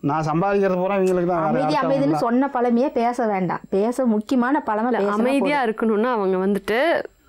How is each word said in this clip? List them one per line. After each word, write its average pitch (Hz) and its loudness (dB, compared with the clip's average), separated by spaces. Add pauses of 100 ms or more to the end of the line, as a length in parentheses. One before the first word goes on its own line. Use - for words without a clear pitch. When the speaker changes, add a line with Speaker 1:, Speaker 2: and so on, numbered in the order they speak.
Speaker 1:
நான் 156 -2
சம்பாதிக்கிறது 190 0
பூரா 185 -2
இவங்களுக்கு 185 0
தான், - -
வேற 175 0
Speaker 2:
அமைதி, 254 0
Speaker 1:
யாருக்கும் 269 0
Speaker 2:
அமைதின்னு 269 0
Speaker 1:
இல்ல. 285 2
Speaker 2:
சொன்ன 254 2
பழமையே 247 0
பேச 240 0
வேண்டாம். 185 -2 (100)
பேச 233 0
முக்கியமான 240 0
பழமை 220 -2
Speaker 3:
இல்ல, 202 0
Speaker 2:
பேசினா - -2
Speaker 3:
அமைதியா 269 0
Speaker 2:
போதும். 220 0
Speaker 3:
இருக்கணும்னா 220 0
அவங்க 190 0
வந்துட்டு 202 -2
அவங்க 294 0 (240)